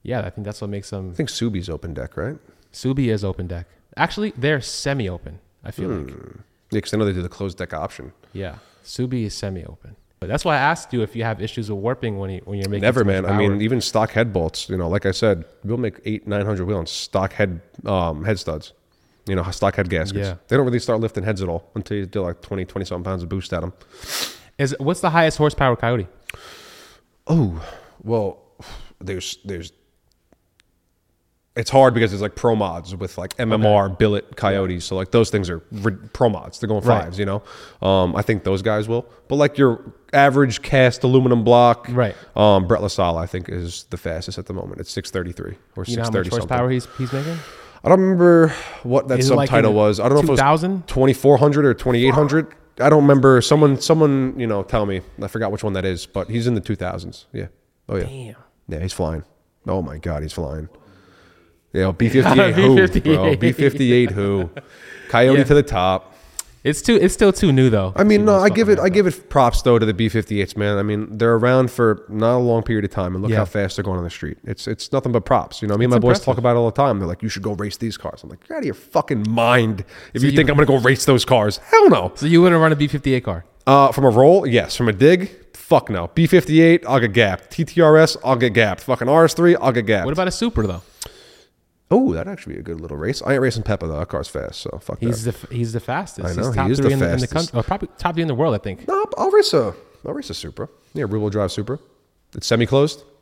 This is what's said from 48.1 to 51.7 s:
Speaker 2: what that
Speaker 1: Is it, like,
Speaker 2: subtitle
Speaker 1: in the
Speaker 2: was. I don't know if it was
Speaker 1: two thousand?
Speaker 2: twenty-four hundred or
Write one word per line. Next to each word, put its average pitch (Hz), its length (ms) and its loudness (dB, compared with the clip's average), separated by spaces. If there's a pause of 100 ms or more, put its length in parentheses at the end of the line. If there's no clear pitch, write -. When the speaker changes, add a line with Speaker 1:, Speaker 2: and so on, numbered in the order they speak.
Speaker 2:
what 127 260 -2
that 127 120 0
Speaker 1:
Is 131 100 2
it, 139 60 4
like, 139 120 2
Speaker 2:
subtitle 113 220 4
Speaker 1:
in 104 60 2
the 107 40 2
Speaker 2:
was. 104 200 2
I 104 80 -2
don't 135 60 4
know 147 60 6
if 143 80 2
it - 40 -2
was 131 80 2
Speaker 1:
two 135 40 2
thousand? 165 440 0
Speaker 2:
twenty-four 135 500 4
hundred 147 260 4
or 131 80 4